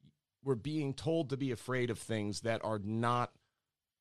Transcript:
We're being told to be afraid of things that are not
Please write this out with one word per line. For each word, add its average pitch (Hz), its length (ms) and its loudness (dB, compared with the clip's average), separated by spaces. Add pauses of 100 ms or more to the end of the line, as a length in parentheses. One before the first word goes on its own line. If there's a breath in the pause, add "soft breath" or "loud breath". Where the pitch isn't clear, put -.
(420)
We're 135 140 2
being 143 380 -2
told 165 360 0
to 139 60 0
be 135 160 0
afraid 123 380 0
of 104 100 -4
things 104 400 -2
that 113 240 0
are 107 180 0
not 117 500 2 (680)